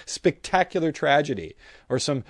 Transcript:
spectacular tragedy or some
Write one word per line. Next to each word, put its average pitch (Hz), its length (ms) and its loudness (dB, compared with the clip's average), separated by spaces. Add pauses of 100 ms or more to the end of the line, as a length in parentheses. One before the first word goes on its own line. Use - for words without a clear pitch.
spectacular 175 880 0
tragedy 139 600 0 (340)
or 127 100 -2
some 135 320 -2